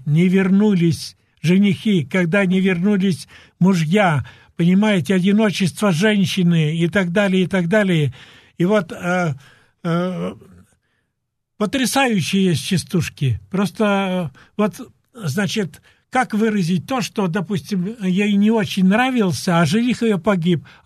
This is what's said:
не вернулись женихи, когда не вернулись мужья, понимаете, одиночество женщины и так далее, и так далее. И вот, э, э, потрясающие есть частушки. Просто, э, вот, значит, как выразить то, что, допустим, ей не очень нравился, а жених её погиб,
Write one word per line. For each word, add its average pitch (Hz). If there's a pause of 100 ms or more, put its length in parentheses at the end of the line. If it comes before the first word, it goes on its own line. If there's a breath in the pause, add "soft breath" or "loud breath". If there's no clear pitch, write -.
не 165
вернулись 190 (280)
женихи, 190
когда 185
не 185
вернулись 190 (320 loud breath)
мужья, 170 (300 loud breath)
понимаете, 190
одиночество 196
женщины 170
и 170
так 175
далее, 190
и 175
так 180
далее. 175 (440 loud breath)
И 170
вот, 208
э, 180 (500 soft breath)
э, 175 (1200)
потрясающие 208
есть 170
частушки. 147 (100)
Просто, 196
э, - (200 soft breath)
вот, 214 (220)
значит, 196 (280 soft breath)
как 254
выразить 202
то, 262
что, 190
допустим, 190
ей 202
не 202
очень 202
нравился, 196
а 170
жених 226
её 220
погиб, 175 (200 loud breath)